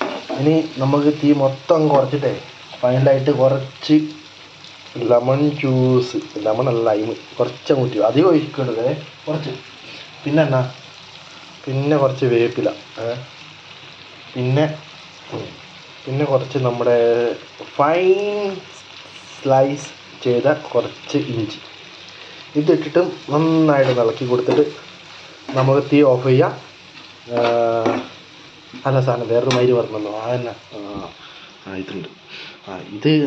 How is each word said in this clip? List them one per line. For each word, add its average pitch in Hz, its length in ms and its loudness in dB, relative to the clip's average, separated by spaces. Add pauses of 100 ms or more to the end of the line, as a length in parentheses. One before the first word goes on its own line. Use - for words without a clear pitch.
(400)
ഇനി 156 380 2
നമുക്ക് 143 440 2
തീ 147 120 4
മൊത്തം 135 420 0
അങ്ങ് 156 200 2
കുറച്ചിട്ടേ 131 460 0 (400)
ഫൈനലായിട്ട് 135 500 2
കുറച്ച് 135 640 2 (1000)
ലെമൺ 123 520 2
ജ്യൂസ്, 127 680 0 (280)
ലെമൺ 127 240 0
അല്ല 117 200 0
ലൈം, 110 260 0 (240)
കുറച്ച് - 340 -2
അങ്ങ് 131 120 2
ഊറ്റി, - 140 -4 (100)
അധികം 151 180 4
ഒഴിക്കരുത്, 127 720 0 (300)
കുറച്ച്. 151 220 -6 (720)
പിന്നെ 151 200 2
എന്നാ, 131 280 0 (960)
പിന്നെ 139 320 0
കുറച്ച് 135 280 0
വേപ്പില, 117 440 0 (340)
ഏ, 117 100 -4 (1200)
പിന്നെ, 131 320 0 (1400)
പിന്നെ 135 200 -2
കുറച്ച് 135 320 0
നമ്മുടെ 120 420 2 (800)
ഫൈൻ 190 800 0 (840)
സ്ലൈസ് 135 560 0 (260)
ചെയ്ത 123 240 0
കുറച്ച് - 680 -2
ഇഞ്ചി. 117 420 -4 (1000)
ഇതിട്ടിട്ട് 156 420 2 (300)
നന്നായിട്ട് 151 640 4 (100)
ഇളക്കി 113 280 -2
കൊടുത്തിട്ട് - 320 2 (960)
നമുക്ക് 135 240 2 (100)
തീ 147 80 6 (120)
ഓഫ് 127 180 0
ചെയ്യാം. 143 240 4 (840)
ആ, 117 40 0 (1500)
അല്ല 135 180 2
സാധനം 120 260 -2
വേറൊരു 123 260 2
മയില് 123 220 4
പറഞ്ഞല്ലോ, 107 320 -6 (100)
ആ 113 120 -10
തന്നെ. 120 200 -6 (220)
ആ, 104 40 -12 (840)
ആ, 95 160 -12
ഇതുണ്ട്. 95 280 -12 (580)
ആ, 95 100 -12 (180)
ഇത് 147 140 0 (180)